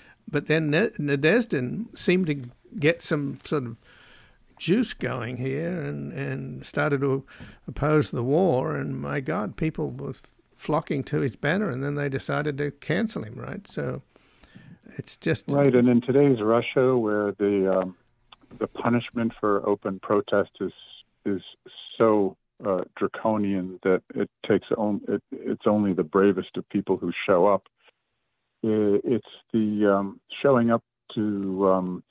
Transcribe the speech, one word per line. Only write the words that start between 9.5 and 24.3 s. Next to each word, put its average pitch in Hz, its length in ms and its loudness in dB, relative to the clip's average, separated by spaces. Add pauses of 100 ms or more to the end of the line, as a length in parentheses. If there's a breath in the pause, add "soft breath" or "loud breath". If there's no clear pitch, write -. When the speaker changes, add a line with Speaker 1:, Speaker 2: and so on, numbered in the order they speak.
Speaker 1:
people 156 340 -4
were 139 240 -10 (420)
flocking 151 460 -2
to 151 180 -2
his 139 140 -2
banner, 185 340 -2
and 127 140 -6
then 143 120 -4
they 143 140 -4
decided 143 480 -4
to 143 140 -4
cancel 202 520 -4
him, 110 120 -12
right? 127 340 -10
So 135 320 -6 (960 loud breath)
it's - 180 -10
just - 320 -2
Speaker 2:
Right, 143 260 4
and 123 140 6
in 120 140 6
today's 135 400 4
Russia, 120 560 2
where 104 360 0
the, 98 480 2
um, 92 140 -6 (640)
the 107 80 -2
punishment 117 720 -2
for 101 300 0
open 101 300 -2
protest 104 500 0 (100)
is, 90 140 -4 (520)
is 95 160 -2 (560)
so, 107 380 4 (300)
uh, 92 160 0 (140)
draconian 98 880 -2
that 92 180 4 (140)
it 104 140 -2 (180)